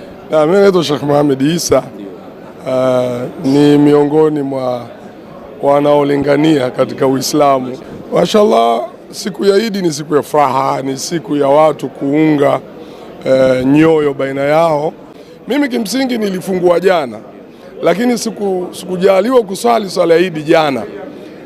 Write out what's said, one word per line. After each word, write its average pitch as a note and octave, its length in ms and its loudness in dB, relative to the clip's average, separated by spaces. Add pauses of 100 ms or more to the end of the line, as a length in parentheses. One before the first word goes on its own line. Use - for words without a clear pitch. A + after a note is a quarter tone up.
(320)
Na, D#3 140 2
mimi E3+ 160 2
naitwa F#3 220 4
Sheikh C#3 200 -4
Mohamed C#3+ 380 2
Isa. D#3 420 0 (840)
Ah, B2+ 540 0 (220)
ni D3 340 4
miongoni D3 640 4
mwa B2+ 460 -6 (760)
wanaolingania C#3+ 1120 2
katika B2+ 360 -2
Uislamu. C3+ 680 0 (360)
Mashallah, G#3+ 680 2 (300)
siku - 340 -8
ya G3 120 4
Idi G3+ 240 -2
ni E3+ 120 -2
siku D3+ 220 -6
ya C#3 60 4
furaha, C#3 600 0
ni C3+ 160 -6
siku D3+ 380 -6
ya C#3+ 120 2
watu D3 420 2
kuunga, C#3 680 0 (680)
eh, C3 400 2
nyoyo D3+ 480 4
baina C#3 280 -4
yao. D#3 520 0 (540)
Mimi C#4+ 220 -2
kimsingi A#3+ 480 -4
nilifungua F#3 600 -2
jana, D#3+ 400 0 (640)
lakini A3+ 340 0
siku-, F#3+ 540 -6
sikujaliwa F#3+ 720 0
kusali G#3 460 -2
swala E3+ 240 0
ya E3 60 4
Idi E3+ 240 -2
jana. D3 400 0 (640)